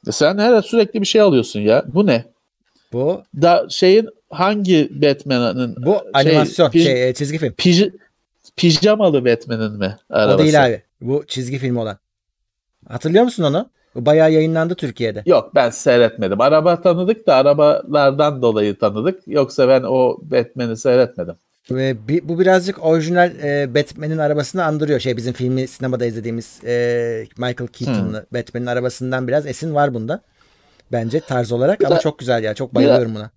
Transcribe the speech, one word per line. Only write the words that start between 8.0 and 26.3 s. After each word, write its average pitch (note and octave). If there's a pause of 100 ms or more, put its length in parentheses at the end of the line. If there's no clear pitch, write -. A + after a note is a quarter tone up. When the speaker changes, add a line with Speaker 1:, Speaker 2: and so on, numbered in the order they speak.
Speaker 1:
pijamalı F3
Batman'in A2+
mi G2+ (140)
Speaker 2:
O -
Speaker 1:
arabası? G#2
Speaker 2:
değil D3+
abi. G#2+ (180)
Bu C#3
çizgi B2+
film B2
olan. G#2+ (880)
Hatırlıyor F#3
musun A#3
onu? D#3 (240)
O B2
bayağı D#3+
yayınlandı D#3+
Türkiye'de. A2
Speaker 1:
Yok, D#3
ben B2
seyretmedim. A2+
Araba D#3
tanıdık F#3
da D#3
arabalardan C#3+
dolayı G#2+
tanıdık. A2+
Yoksa C3+
ben C3
o B2+
Batman'i A#2+
seyretmedim. A#2+ (360)
Speaker 2:
Ve B2+
bi-, D#3
bu E3
birazcık F#3
orijinal, E3 (120)
e, C#3+
Batman'in D3+
arabasını D3
andırıyor. D3+
Şey, B2
bizim B2
filmi B2+
sinemada B2+
izlediğimiz, A2+